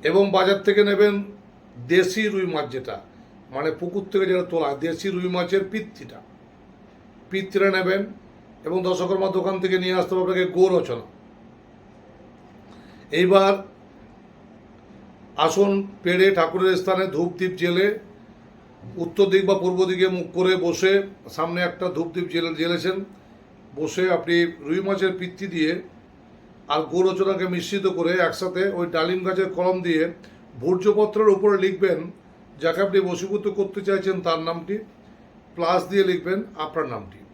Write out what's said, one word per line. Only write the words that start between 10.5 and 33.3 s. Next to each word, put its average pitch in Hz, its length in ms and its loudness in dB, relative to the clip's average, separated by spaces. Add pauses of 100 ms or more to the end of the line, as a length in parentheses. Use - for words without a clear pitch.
গো 185 120 6
রচনা। 131 360 -2 (2000)
এইবার 190 400 4 (1900)
আসুন, 196 240 4 (320)
পেড়ে 180 240 4 (100)
ঠাকুরের 180 440 2
স্থানে 185 240 0 (100)
ধূপ 170 240 0
দ্বীপ 180 140 -2 (100)
জেলে 175 240 2 (1120)
উত্তর 175 300 2
দিক 190 200 4
বা 190 80 4
পূর্ব 180 300 0
দিকে 185 240 2
মুখ 180 260 -4
করে 180 220 2
বসে 185 460 2 (280)
সামনে 170 300 -4
একটা 180 280 -2
ধূপদীপ 170 400 -4
জেলে-, 165 260 -2
জ্বেলেছেন। 170 500 -2 (720)
বসে 175 360 -2
আপনি 170 320 2
রুই 165 360 -4
মাছের 190 380 -2
পিত্তি 180 280 -8
দিয়ে 170 360 -2 (840)
আর 151 120 0
গোরচনাকে 185 680 0
মিশ্রিত 180 380 -4
করে 170 260 0
একসাথে 180 560 0
ওই 175 180 -2
ডালিম 170 380 -2
গাছের 190 280 -2
কলম 180 300 0
দিয়ে 170 300 0 (480)
ভূর্জপত্রের 208 680 2
উপরে 196 300 4
লিখবেন, 180 520 0 (500)
যাকে 165 220 0
আপনি 196 180 2
বশীভূত 190 480 -2